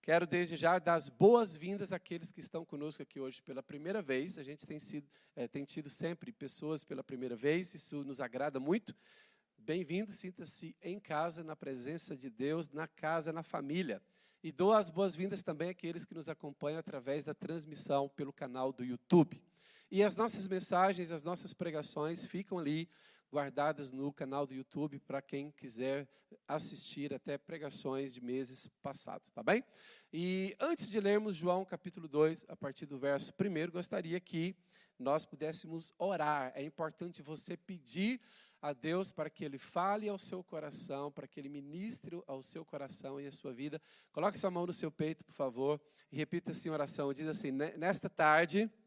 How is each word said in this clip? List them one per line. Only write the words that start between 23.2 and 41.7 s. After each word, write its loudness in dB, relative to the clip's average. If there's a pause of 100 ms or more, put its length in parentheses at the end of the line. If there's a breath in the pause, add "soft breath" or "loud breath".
guardadas 0
no -2
canal -2
do -12
YouTube -4
para -4
quem -6
quiser -4 (400 soft breath)
assistir -6
até -6
pregações -4
de -14
meses -4 (160)
passados, -8
tá -10
bem? 4 (480 loud breath)
E 0
antes 0
de 0
lermos 4
João 2
capítulo -10
dois, 4
a -12
partir -8
do -10
verso 2
primeiro, 0
gostaria -4
que -2 (420 soft breath)
nós 2
pudéssemos -6
orar. 0
É -6
importante -6
você -8
pedir -2 (420 loud breath)
a -2
Deus -2
para -4
que -8
Ele -8
fale 0
ao -4
seu -8
coração, -6
para -12
que -14
Ele -10
ministre -8